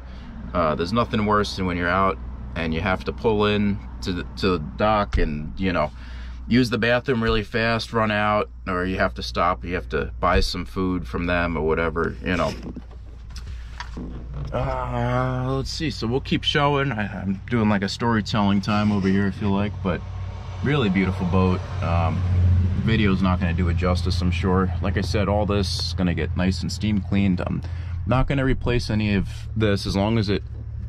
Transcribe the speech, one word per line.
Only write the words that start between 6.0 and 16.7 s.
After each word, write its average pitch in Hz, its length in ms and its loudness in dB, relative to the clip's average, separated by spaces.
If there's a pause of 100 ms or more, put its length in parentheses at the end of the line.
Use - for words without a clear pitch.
use 120 200 4
the 117 80 -2
bathroom 117 460 2
really 113 220 2
fast, 113 480 -2
run 110 180 2
out, 104 400 0 (160)
or 90 180 -2
you 95 140 -2
have 98 160 0
to 95 80 -10
stop, 90 420 0
you 87 100 -4
have 87 140 -6
to - 320 -4
buy 92 200 4
some - 260 -2
food 92 420 -2
from 87 180 -4
them 87 300 0
or 76 100 -2
whatever, 82 560 0
you 90 140 0
know. 78 160 0 (2000)
Uh, 127 1040 -2
let's 135 140 -4
see, 156 200 -4
so 113 160 -4
we'll 127 140 0
keep - 240 -2
showing. 143 480 2